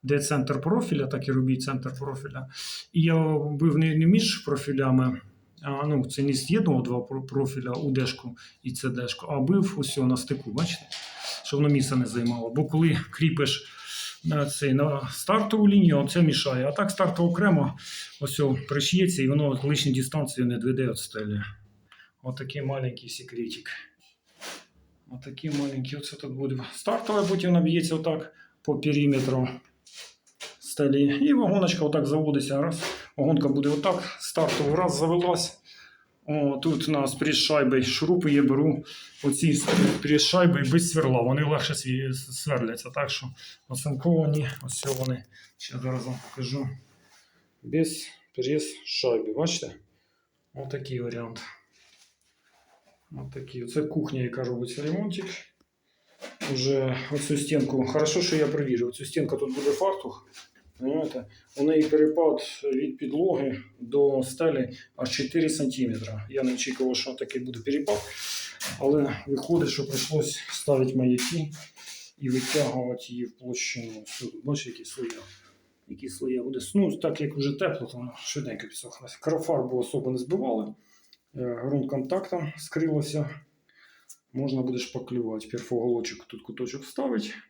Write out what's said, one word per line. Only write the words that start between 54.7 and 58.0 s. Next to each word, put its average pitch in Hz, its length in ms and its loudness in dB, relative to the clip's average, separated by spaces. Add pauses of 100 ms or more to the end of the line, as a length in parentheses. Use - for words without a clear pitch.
ремонтик. 185 440 -4 (1300)
Уже 131 460 0 (140)
оцю 147 240 -2
стінку, 135 500 0
хорошо, 151 360 2